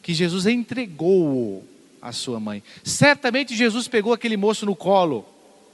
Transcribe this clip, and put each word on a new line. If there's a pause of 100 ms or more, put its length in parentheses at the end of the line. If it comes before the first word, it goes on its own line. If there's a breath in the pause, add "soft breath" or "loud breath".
que
Jesus
entregou-o (380)
à
sua
mãe. (220 loud breath)
Certamente
Jesus
pegou
aquele
moço
no
colo. (480)